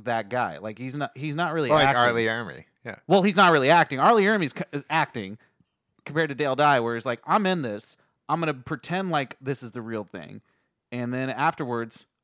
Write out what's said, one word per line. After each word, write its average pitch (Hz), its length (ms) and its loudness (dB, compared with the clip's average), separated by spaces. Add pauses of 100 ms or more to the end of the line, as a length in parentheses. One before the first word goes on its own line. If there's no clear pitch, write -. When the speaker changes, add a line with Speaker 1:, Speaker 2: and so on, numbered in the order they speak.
Speaker 1:
that 113 260 -4
guy." 107 280 -4
Like, 107 200 -10
he's 127 160 -10
not, 147 220 -6
he's 143 180 -8
not 165 180 -4
really 151 180 0
Speaker 2:
Like 147 180 6
Speaker 1:
acting. 123 140 4
Speaker 2:
R. 120 100 6
Lee 117 140 2
Ermey, 117 380 -4 (200)
yeah. 110 120 -12 (120)
Speaker 1:
Well, 185 140 4
he's 196 140 2
not 185 140 8
really 143 200 4
acting. 156 280 4
R. 190 160 6
Lee 208 120 4
Ermey's 202 300 0
c-, - 160 -6
is 143 160 -8
acting 117 500 -4 (640)
compared 156 240 -2
to 135 80 -8
Dale 135 180 -2
Dye, 143 240 4
where 117 160 -2
he's 117 120 -8
like, 120 200 -4
"I'm 196 200 0
in 180 160 0
this. 107 340 -10 (320)
I'm 160 100 0
gonna 160 160 -2
pretend 170 560 -6
like 143 300 -4
this 135 220 -8
is 113 100 -14
the 120 100 -10
real 110 220 -6
thing." 90 360 -16 (520)
And 123 200 -6
then 131 180 -4
afterwards, 123 760 -4 (180)